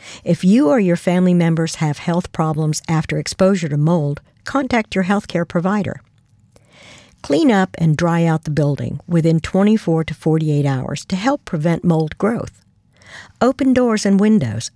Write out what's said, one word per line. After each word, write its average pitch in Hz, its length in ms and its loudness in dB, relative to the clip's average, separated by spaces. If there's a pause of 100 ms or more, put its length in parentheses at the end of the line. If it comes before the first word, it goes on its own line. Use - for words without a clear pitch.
(240)
If 170 200 -2
you 240 260 4
or 277 100 4
your 175 180 2
family 180 360 2
members 165 420 0
have 151 240 -2
health 175 340 -4
problems 156 560 -2
after 156 280 -2
exposure 180 520 0
to 147 80 -2
mold, 147 440 0 (220)
contact 247 500 -2
your 190 120 -2
healthcare 180 420 -2
provider. 190 540 -2 (1200)
Clean 294 300 2
up 190 260 2
and 156 180 2
dry 170 300 0
out 160 180 0
the 156 80 -6
building 143 560 -2
within 165 320 2
twenty-four 190 640 0
to 156 100 -10
forty-eight 156 520 0
hours 135 400 -4
to - 100 -4
help 262 300 -2
prevent 165 400 -2
mold 160 320 0
growth. - 460 -4 (800)
Open 262 320 2
doors 247 320 2
and 196 140 4
windows 185 560 2